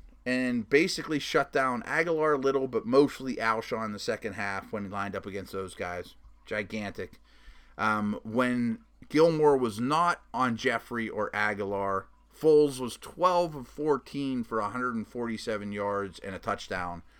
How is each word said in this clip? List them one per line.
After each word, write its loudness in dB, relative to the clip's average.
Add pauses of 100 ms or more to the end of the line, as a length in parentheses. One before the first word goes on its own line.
(260)
and 0
basically 2
shut 0
down 0
Aguilar 2
a 4
little, 2
but -4
mostly 4
Alshon -2
in -6
the -10
second -4
half -6
when -4
he -10
lined -4
up -8
against -8
those -8
guys. -8 (300)
Gigantic. -6 (580)
Um, 0
when 0 (300)
Gilmore 6
was 0
not 2 (120)
on 2
Jeffrey -2
or -4
Aguilar, -2 (260)
Foles 6
was -6
twelve 2
of -12
fourteen -2
for -4
a 0
hundred -4
and -6
forty-seven -6
yards -4
and -10
a -10
touchdown -6 (160)